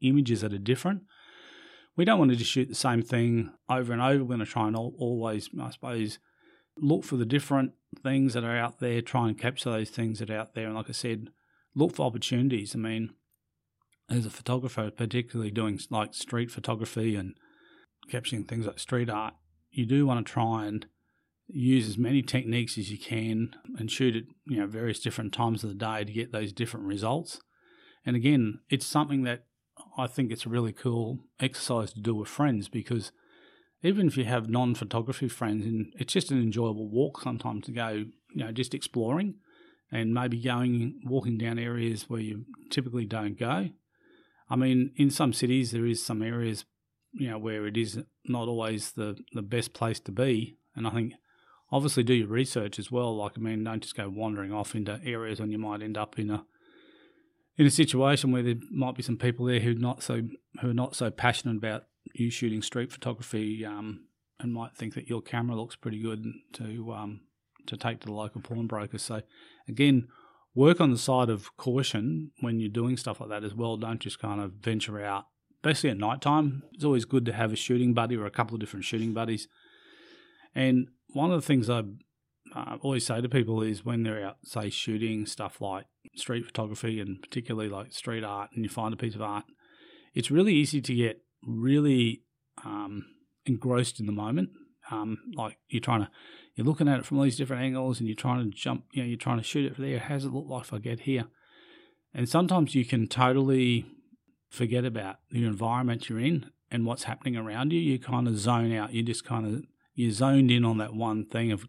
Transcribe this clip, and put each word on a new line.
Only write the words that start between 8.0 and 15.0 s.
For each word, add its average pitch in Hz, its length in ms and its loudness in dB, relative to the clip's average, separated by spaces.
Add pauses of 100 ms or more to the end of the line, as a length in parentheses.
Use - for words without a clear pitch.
things 135 320 4
that 120 100 0
are 117 120 0
out 117 240 -2
there, 120 220 0
try 117 260 0
and 110 100 -2
capture 127 320 -2
those 110 200 -2
things 110 280 -4
that 110 120 -6
are 110 80 -2
out 110 160 -8
there. 110 120 -6
And 110 100 -6
like 110 120 -8
I 120 40 -8
said, 113 380 -6 (440)
look 143 200 2
for 143 120 0
opportunities. 120 680 0
I 120 40 -6
mean, 110 320 -4 (1000)
as 117 160 0
a 104 60 -6
photographer, 123 600 -4
particularly 117 600 -4